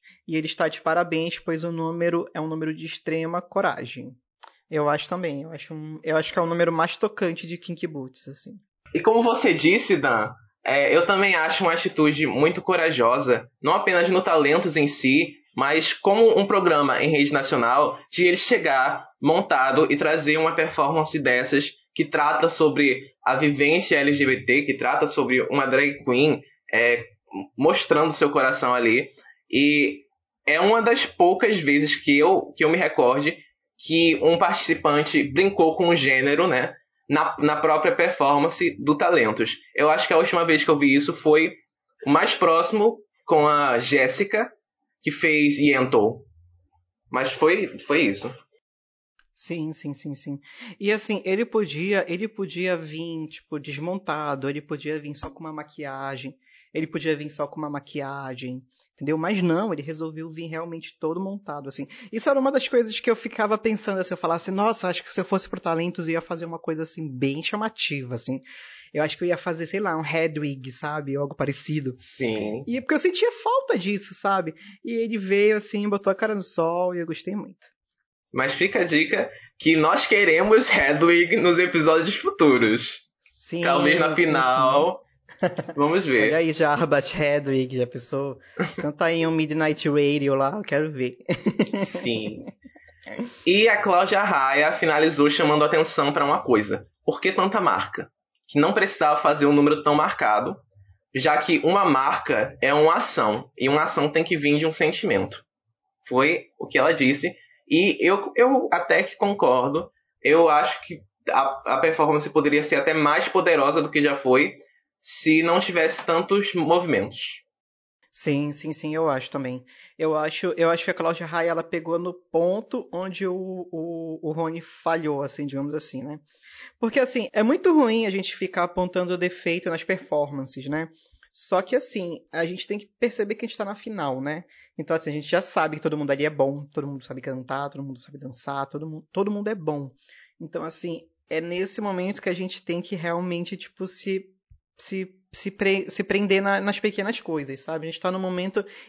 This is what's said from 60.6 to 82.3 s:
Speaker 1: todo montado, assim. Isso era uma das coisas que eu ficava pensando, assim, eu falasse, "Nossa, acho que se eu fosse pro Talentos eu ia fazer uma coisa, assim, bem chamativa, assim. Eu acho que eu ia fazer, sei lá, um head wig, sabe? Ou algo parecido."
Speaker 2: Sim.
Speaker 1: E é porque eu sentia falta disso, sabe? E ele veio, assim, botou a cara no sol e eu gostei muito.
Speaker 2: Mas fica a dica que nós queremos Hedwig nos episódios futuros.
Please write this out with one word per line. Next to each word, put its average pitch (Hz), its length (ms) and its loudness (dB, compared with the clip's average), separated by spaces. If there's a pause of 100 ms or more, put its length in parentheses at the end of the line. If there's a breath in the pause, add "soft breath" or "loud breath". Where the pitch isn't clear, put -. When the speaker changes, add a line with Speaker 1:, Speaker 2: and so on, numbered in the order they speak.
Speaker 1:
todo 165 200 -4
montado, 190 480 -10
assim. - 200 -10 (240 loud breath)
Isso 233 180 -2
era 277 80 4
uma 269 140 2
das 262 160 0
coisas 233 320 0
que 247 100 0
eu 226 60 4
ficava 214 420 -2
pensando, 214 400 -2
assim, 185 160 -4
eu - 40 -10
falasse, 170 340 -2
"Nossa, 208 340 0
acho 175 160 -4
que - 100 -16
se - 80 -4
eu 180 40 -2
fosse 190 240 -2
pro 190 120 -10
Talentos 165 460 -4
eu 165 60 -2
ia 165 80 0
fazer 165 240 -10
uma 165 160 -10
coisa, 160 240 -4
assim, 156 260 -10
bem 139 320 -4
chamativa, 165 720 -6
assim. 254 260 -6 (540 loud breath)
Eu 151 80 0
acho 151 160 -2
que 180 60 -6
eu 175 40 0
ia 170 80 0
fazer, 165 300 -6
sei 190 140 -6
lá, 180 160 -2
um 160 60 -6
head 156 360 -2
wig, 135 320 -8
sabe? 143 460 -8
Ou 143 80 -4
algo 135 100 -10
parecido." 143 580 -6
Speaker 2:
Sim. 110 760 -6
Speaker 1:
E 240 80 -4
é 262 40 -6
porque 277 140 -2
eu 302 60 0
sentia 370 320 0 (100)
falta 523 340 0
disso, 196 380 -6
sabe? 190 400 -2 (300 loud breath)
E 233 80 -8
ele 226 260 -2
veio, 202 380 4
assim, 208 320 -4
botou 196 240 2
a - 20 2
cara 214 220 -2
no 190 60 -6
sol 175 520 -2
e 175 60 -4
eu 165 60 -6
gostei 175 280 -8
muito. - 380 -12 (600)
Speaker 2:
Mas 131 180 -2
fica 196 280 0
a 180 40 2
dica 160 460 0 (260 loud breath)
que 160 200 2
nós 156 320 2
queremos 202 600 4
Hedwig 170 680 4
nos 175 200 4
episódios 170 600 2
futuros. 120 800 2 (240)